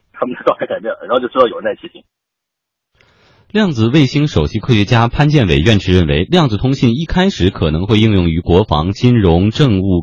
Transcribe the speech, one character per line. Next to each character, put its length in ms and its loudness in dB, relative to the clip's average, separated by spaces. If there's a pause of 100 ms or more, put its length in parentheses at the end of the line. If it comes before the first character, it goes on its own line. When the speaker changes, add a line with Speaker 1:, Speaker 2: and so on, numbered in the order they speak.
(140)
Speaker 1:
他 100 -8
们 140 -6
的 80 -18
状 100 2
态 80 -10
改 140 -6
变 160 -8
了， 80 -16
然 80 -12
后 80 0
就 80 -2
知 160 0
道 80 2
有 80 -12
人 80 -10
在 80 -4
窃 160 -18
听。 160 -20 (1500)
Speaker 2:
量 200 0
子 180 0
卫 160 4
星 220 -2
首 180 0
席 140 -6
科 120 -2
学 140 2
家 220 2
潘 200 0
建 180 2
伟 120 2
院 200 2
士 140 -2
认 140 4
为， 180 0
量 240 0
子 80 -2
通 160 -2
信 220 0
一 100 -6
开 240 -2
始 220 0
可 200 -2
能 160 -2
会 120 2
应 120 2
用 200 2
于 100 -2
国 240 2
防、 280 -2
金 280 2
融、 300 2
政 300 0
务、 220 0